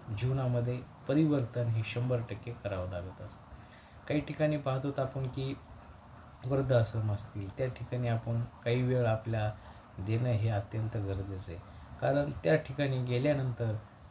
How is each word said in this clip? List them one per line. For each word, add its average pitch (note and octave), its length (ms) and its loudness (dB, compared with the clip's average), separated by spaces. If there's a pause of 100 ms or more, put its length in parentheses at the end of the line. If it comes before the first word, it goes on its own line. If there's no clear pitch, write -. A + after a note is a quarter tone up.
(180)
जीवनामध्ये B2 600 2 (280)
परिवर्तन C#3 580 4
हे A2+ 180 2
शंभर B2 360 0 (100)
टक्के - 220 -8 (120)
करावं F#2 260 -2
लागत F#2 320 -8
असतं. - 840 -16
काही D3 120 2
ठिकाणी D3+ 360 0
पाहतो C#3 440 0
आपण C3+ 260 -2
की C3+ 280 -4 (920)
वृद्धाश्रम A#2+ 640 4
असतील, G2+ 360 -4 (100)
त्या C3 100 0
ठिकाणी B2 400 -2
आपण A#2 320 0 (240)
काही B2 180 4
वेळ B2 240 4
आपल्या A2 460 2 (460)
देणं A2+ 300 2
हे A2 200 4
अत्यंत A2 480 0
गरजेचं G2 560 -4
आहे. E2+ 80 -10 (400)
कारण C#3+ 300 2
त्या D#3 260 4
ठिकाणी C3+ 480 0
गेल्यानंतर B2 720 2 (360)